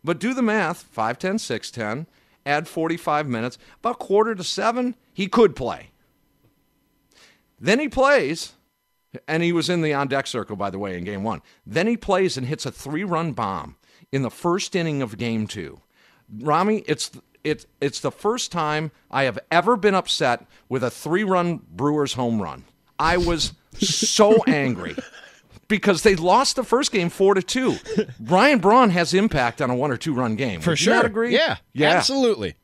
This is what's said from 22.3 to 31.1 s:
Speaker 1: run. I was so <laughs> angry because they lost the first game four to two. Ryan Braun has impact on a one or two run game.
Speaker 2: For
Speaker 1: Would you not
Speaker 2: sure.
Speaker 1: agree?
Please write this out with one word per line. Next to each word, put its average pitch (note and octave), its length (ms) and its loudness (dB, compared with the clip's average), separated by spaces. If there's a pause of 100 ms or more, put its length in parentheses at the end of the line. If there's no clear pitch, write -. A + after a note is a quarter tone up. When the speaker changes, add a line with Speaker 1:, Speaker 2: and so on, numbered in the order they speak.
Speaker 1:
run. C#2 220 -10 (340)
I E3 200 2
was E3+ 340 0 (260)
so G#3+ 640 4
<laughs> - 40 -2
angry B2+ 500 0 (720)
because G3+ 340 2
they G3+ 140 6
lost F#3 400 4
the B3+ 80 -2
first B3+ 280 0
game F3 160 0
four G3 260 4
to F#3+ 80 2
two. B3+ 340 -2 (440)
Ryan G3+ 380 4
Braun G#3 320 6
has E3+ 240 0
impact D#3 480 2
on B2+ 80 0
a B2+ 60 0
one C#3 140 0
or A#2+ 60 0
two D#3+ 160 -4
run A#2 240 0
game. G2+ 240 -4
Speaker 2:
For E3+ 100 0
Speaker 1:
Would D3+ 140 0
you - 80 4
not - 100 4
Speaker 2:
sure. - 40 2
Speaker 1:
agree? A3+ 260 -2